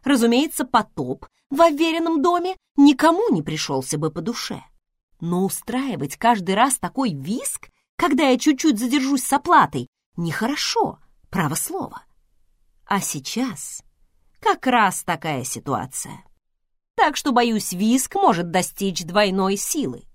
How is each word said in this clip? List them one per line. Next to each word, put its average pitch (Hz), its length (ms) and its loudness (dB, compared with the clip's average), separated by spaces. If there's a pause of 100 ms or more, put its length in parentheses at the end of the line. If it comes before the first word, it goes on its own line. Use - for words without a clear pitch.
Разумеется, 262 600 2
потоп - 600 -2 (240)
в 277 100 -4
уверенном 330 640 2
доме 349 340 0 (200)
никому 311 540 6
не 180 120 2
пришёлся 151 560 -4
бы 156 120 -2
по 160 100 -10
душе. - 420 -8 (580)
Но 175 240 0
устраивать 220 720 -4
каждый 196 380 0
раз 240 220 2
такой 220 360 -4
визг, 180 580 -8 (260)
когда 294 320 2
я 254 100 4
чуть-чуть 294 400 2
задержусь 262 460 0
с - 80 -2
оплатой, 277 560 2 (280)
нехорошо, 220 840 -2 (320)
право - 240 -2
слово. - 480 -8 (840)
А 196 160 -2
сейчас 190 840 -8 (580)
как - 260 -2
раз 226 360 0
такая 156 420 -4
ситуация. 123 800 -8 (720)
Так - 220 2
что, 294 160 -2
боюсь, 226 400 2
визг 220 420 0
может 180 360 2
достичь 180 540 -2
двойной 190 520 2
силы. 196 480 -6 (100)